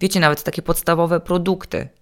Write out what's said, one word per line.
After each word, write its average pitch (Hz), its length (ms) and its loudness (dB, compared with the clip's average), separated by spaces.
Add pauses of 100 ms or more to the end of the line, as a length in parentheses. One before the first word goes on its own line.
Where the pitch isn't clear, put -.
wiecie, 185 180 0
nawet 151 240 2
takie - 180 -4
podstawowe 170 580 2
produkty, 180 680 -2 (140)